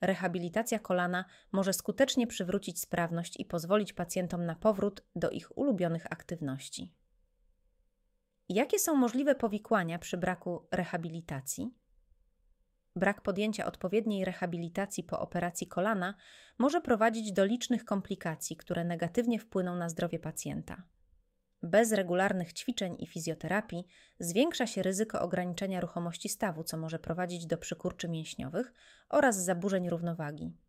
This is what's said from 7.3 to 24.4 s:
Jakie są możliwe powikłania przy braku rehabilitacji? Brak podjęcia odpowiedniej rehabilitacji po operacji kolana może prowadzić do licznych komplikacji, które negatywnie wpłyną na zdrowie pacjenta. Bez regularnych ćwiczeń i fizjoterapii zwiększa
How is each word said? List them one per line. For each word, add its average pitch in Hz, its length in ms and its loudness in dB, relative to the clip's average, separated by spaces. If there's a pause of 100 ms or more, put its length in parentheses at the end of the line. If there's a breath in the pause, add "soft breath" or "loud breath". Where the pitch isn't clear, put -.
Jakie 262 300 2
są 320 160 2
możliwe 262 400 4
powikłania 202 640 0
przy - 180 -6
braku 175 540 -2
rehabilitacji? 170 1040 -4 (1200)
Brak 190 260 2
podjęcia 208 440 0
odpowiedniej 202 600 0
rehabilitacji 175 760 -4
po - 160 -6
operacji 175 480 -2
kolana 196 480 0 (420 loud breath)
może 294 240 4
prowadzić 226 500 2
do 190 140 6
licznych 233 400 0
komplikacji, 175 720 -4
które - 260 -4
negatywnie 175 560 0
wpłyną 180 360 -2
na 170 140 -2
zdrowie 165 300 -2
pacjenta. 156 640 -8 (800)
Bez 208 280 6
regularnych 185 600 2
ćwiczeń 202 460 -4
i - 80 -6
fizjoterapii 175 800 -4 (320 soft breath)
zwiększa 220 480 2